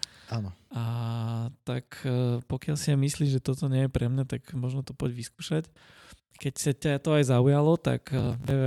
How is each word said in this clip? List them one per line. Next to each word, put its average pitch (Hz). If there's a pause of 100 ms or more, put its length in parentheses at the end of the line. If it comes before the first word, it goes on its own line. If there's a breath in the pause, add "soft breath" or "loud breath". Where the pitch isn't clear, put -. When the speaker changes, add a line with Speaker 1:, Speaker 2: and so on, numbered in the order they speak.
(280 loud breath)
Speaker 1:
Áno. 104 (140)
Speaker 2:
A 117 (760)
tak, -
e, 123
pokiaľ 147
si -
myslíš, 143
že 131
toto 135
nie 131
je 135
pre -
mňa, 131
tak - (100)
možno 127
to 131
poď 135
vyskúšať. 156 (680 loud breath)
Keď -
sa -
ťa 143
to 160
aj 147
zaujalo, 143
tak, 123
e, 131 (140)
W 123
W 135